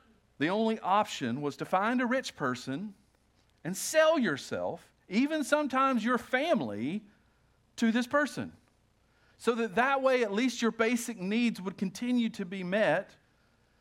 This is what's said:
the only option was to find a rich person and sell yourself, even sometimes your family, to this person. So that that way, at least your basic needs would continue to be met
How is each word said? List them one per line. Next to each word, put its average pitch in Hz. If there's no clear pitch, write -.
the 151
only 220
option 151
was 143
to 156
find 220
a 254
rich 254
person 135
and 185
sell 311
yourself, 131
even 285
sometimes 269
your 240
family, 190
to 226
this 240
person. 247
So 233
that 220
that 269
way, 254
at 202
least 240
your 226
basic 233
needs 214
would 185
continue 240
to 202
be 185
met 185